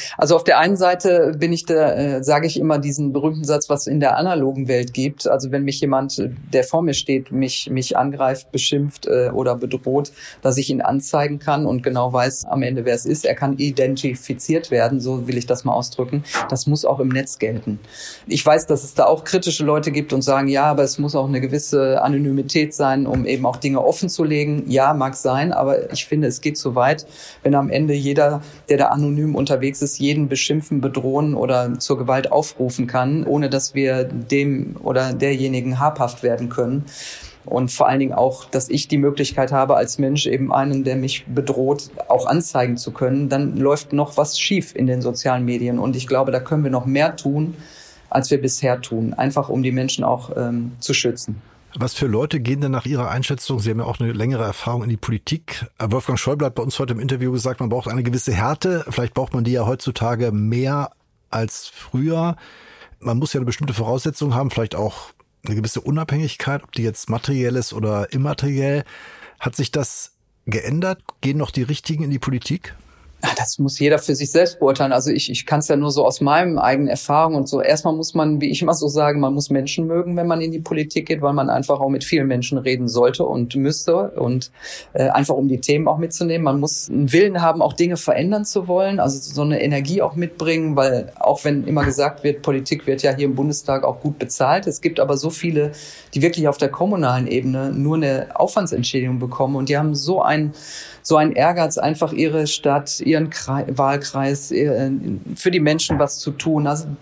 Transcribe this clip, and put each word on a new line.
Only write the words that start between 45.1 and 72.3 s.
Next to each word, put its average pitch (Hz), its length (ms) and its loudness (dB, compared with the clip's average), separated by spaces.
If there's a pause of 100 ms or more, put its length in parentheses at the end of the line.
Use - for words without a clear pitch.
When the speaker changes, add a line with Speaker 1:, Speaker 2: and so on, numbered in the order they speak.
Speaker 1:
Medien. 120 320 -2
Und 127 180 0
ich 127 100 -6
glaube, 135 240 2
da 127 100 0
können 151 240 0
wir 135 60 0
noch 123 140 0
mehr 147 320 2
tun, 151 380 -2 (560)
als 139 200 0
wir 131 120 2
bisher 123 400 0
tun, 113 320 -4
einfach 135 340 -2
um 131 140 0
die 127 100 0
Menschen 131 320 -2
auch, - 320 -2
ähm, 120 440 -4
zu - 120 -2
schützen. 117 480 -4 (380)
Speaker 2:
Was 123 140 -4
für - 140 -2
Leute 131 340 0
gehen 135 220 -2
denn 135 100 0
nach 127 140 -4
Ihrer 127 240 -2
Einschätzung, 131 500 -4
Sie 107 80 -2
haben 113 120 0
ja 117 40 -4
auch 120 160 -4
eine 117 120 0
längere 113 320 -2
Erfahrung 117 380 -4
in 110 60 -4
die 113 80 0
Politik, - 720 -6 (120)
äh, 113 120 -4
Wolfgang 127 280 0
Schäuble 143 280 0
hat 123 80 -4
bei 117 80 -2
uns 131 160 -4
heute 123 160 -2
im 107 60 -6
Interview 127 320 -2
gesagt, 127 280 -2
man 120 80 -2
braucht 120 200 -2
eine 120 140 -2
gewisse 123 300 -2
Härte, 151 560 0
vielleicht 123 240 -4
braucht 127 220 -4
man 120 100 0
die 123 80 2
ja 117 140 0
heutzutage 117 680 -2
mehr 127 600 0 (360)
als - 380 -4
früher. 165 720 -2 (640)
Man 120 200 -2
muss 151 160 -2
ja 139 60 -2
eine 123 40 -2
bestimmte 120 300 -2
Voraussetzung 127 600 -2
haben, 131 160 0
vielleicht 113 240 -2
auch - 360 -4 (340)
eine 107 100 -4
gewisse 110 280 -2
Unabhängigkeit, 147 800 -2
ob - 80 -20
die 120 100 -4
jetzt 110 280 -4
materiell 123 460 0
ist 120 180 -4
oder 107 360 -2
immateriell. 139 760 0 (540)
Hat - 160 -6
sich 139 160 -4
das - 420 -4 (340)
geändert? 160 560 -2 (180)
Gehen 139 160 0
noch 151 140 -2
die 131 120 -2
Richtigen 151 420 -4
in 139 60 -2
die 135 80 -2
Politik? - 560 -4 (480)